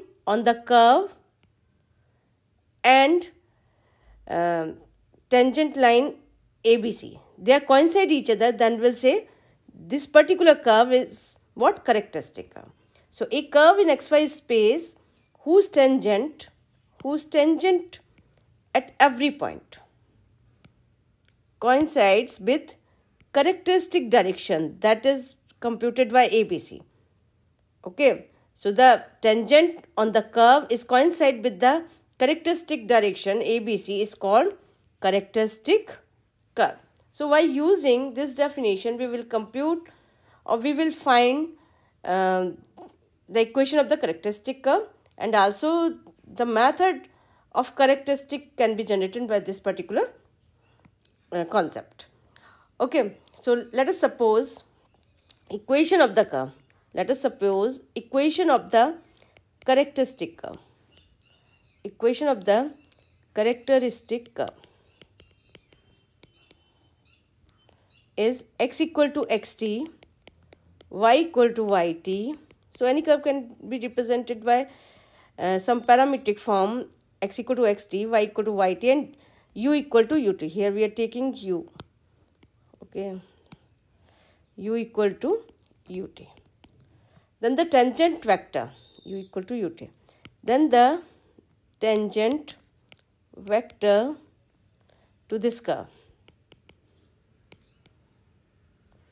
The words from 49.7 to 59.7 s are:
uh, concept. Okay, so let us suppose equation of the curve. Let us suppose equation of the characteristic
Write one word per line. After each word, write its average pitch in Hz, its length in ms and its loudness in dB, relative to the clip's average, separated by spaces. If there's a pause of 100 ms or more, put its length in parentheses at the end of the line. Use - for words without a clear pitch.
uh, 170 140 -6
concept. - 640 -6 (720)
Okay, 262 360 -4 (140)
so 240 400 -4
let 262 160 0
us 370 100 -2
suppose 233 680 -2 (840)
equation 311 520 2
of 240 140 2
the 208 100 2
curve. 131 260 -6 (420)
Let 185 160 -4
us 269 120 -4
suppose 202 600 -2 (140)
equation 302 540 -2
of - 220 0
the 269 260 2 (680)
characteristic 262 760 -2